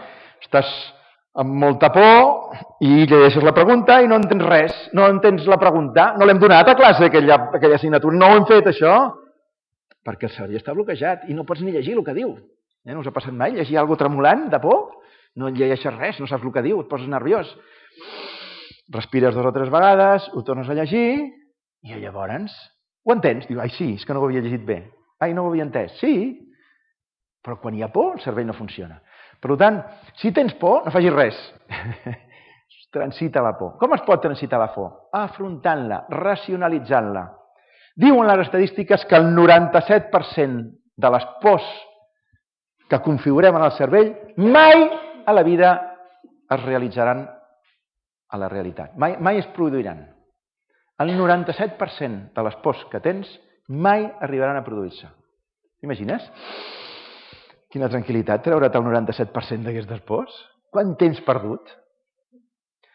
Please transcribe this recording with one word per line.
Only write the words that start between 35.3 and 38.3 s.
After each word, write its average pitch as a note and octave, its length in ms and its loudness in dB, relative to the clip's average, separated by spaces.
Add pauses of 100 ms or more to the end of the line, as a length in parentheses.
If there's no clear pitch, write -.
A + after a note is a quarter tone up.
racionalitzant-la. D3 1120 -4 (720)
Diuen A#3 320 4
les F#3+ 200 2